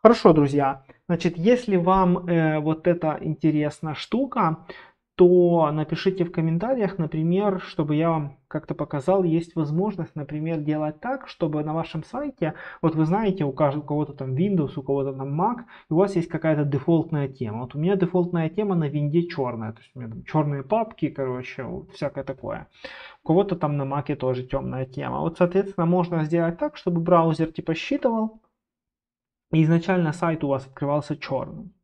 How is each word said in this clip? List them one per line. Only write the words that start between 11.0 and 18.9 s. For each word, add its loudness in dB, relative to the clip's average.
так, -8
чтобы -2
на -4
вашем -6
сайте, -6
вот 2
вы 4
знаете, 0
у -2
кажд-, 2
у -6
кого-то -4
там -6
Windows, 0
у -6
кого-то -2
там -6
Mac, -2
у 2
вас 2
есть -2
какая-то 0
дефолтная 0
тема. -8
Вот -12
у -6
меня 2
дефолтная 0
тема -2
на 2
винде 0